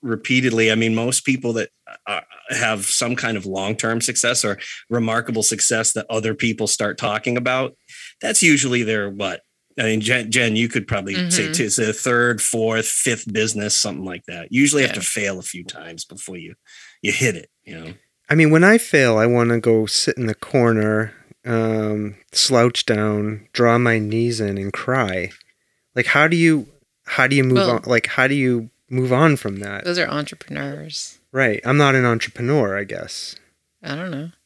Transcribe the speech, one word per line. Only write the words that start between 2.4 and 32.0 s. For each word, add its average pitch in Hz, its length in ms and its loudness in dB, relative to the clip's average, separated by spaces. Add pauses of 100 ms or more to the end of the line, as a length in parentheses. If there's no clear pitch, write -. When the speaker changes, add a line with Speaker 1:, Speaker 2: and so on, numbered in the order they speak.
Speaker 1:
have 110 340 -2
some 120 320 -2
kind 117 200 -2
of 98 100 -8
long-term 107 560 -2
success 120 420 0
or 101 140 -2 (320)
remarkable 113 520 -2
success 110 520 0
that 107 160 -6
other 110 240 -2
people 110 320 -2
start 104 320 -2
talking 113 380 -2
about, 127 380 -2 (460)
that's - 220 0
usually 139 400 4
their 107 280 -2
what? 98 300 -6 (380)
I 127 60 -2
mean, 110 180 2
Jen, 113 280 -2
Jen, 117 240 2
you 113 140 0
could 113 180 -4
probably 98 280 -4 (160)
say 104 140 0
Speaker 2:
Mm-hmm. - 80 -4
Speaker 1:
too, 165 120 -2
it's 104 140 -2
a 110 140 0
third, 120 500 0
fourth, 113 440 0
fifth - 460 -2
business, 107 440 -2
something 95 280 -4
like 87 220 -12
that. 85 260 -12
Usually 139 300 2
have 123 100 0
Speaker 2:
Yeah. - 40 -8
Speaker 1:
to 104 40 -6
fail 98 380 -4
a 90 40 -12
few 87 220 -10
times 82 400 -16
before - 320 -14
you, 82 180 -16 (480)
you 80 100 -2
hit 120 220 0
it, - 140 -14 (160)
you 85 100 -18
know? 80 200 -16 (360)
Speaker 3:
I 151 60 2
mean, 160 140 6
when 160 140 6
I 214 140 8
fail, 131 400 4
I 110 80 6
wanna 120 320 2
go 113 280 4
sit - 300 -2
in 123 100 -2
the 107 80 -2
corner, 110 800 2 (340)
um, 107 680 -2 (180)
slouch 120 540 2
down, 107 640 0
draw 117 260 4
my 117 200 2
knees 113 420 -2
in 101 180 -2
and 98 140 -6
cry. 98 580 -2 (640)
Like, 123 120 0
how 147 220 4
do 170 80 4
you, 160 320 4 (380)
how - 200 2
do 135 100 0
you 139 80 4
move 127 140 4
Speaker 2:
Well, 120 140 2
Speaker 3:
on? 110 140 -2
Like, 120 200 2
how 131 220 0
do 139 60 0
you 123 360 0 (200)
move 127 220 0
on 143 240 4
from 98 240 -6
that? 101 240 -8
Speaker 2:
those 175 140 -2
are 175 100 -2
entrepreneurs. 147 1120 -10 (140)
Speaker 3:
Right. 120 320 2
I'm 127 120 2
not 139 200 6
an 131 80 4